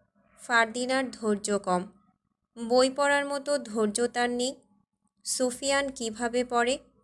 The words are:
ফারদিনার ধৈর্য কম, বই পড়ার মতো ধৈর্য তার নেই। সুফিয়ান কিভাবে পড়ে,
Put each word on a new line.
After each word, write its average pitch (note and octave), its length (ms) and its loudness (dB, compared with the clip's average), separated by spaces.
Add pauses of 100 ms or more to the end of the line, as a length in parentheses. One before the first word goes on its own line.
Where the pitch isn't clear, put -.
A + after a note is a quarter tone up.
(420)
ফারদিনার B3 680 0
ধৈর্য G#3 480 0
কম, F3+ 240 0 (840)
বই B3+ 220 6
পড়ার C#4+ 360 2
মতো C#4+ 320 -2
ধৈর্য A3 480 -2
তার A#3+ 240 0
নেই। B3 240 -2 (680)
সুফিয়ান C4+ 640 0
কিভাবে A#3+ 560 -2
পড়ে, B3 340 0 (260)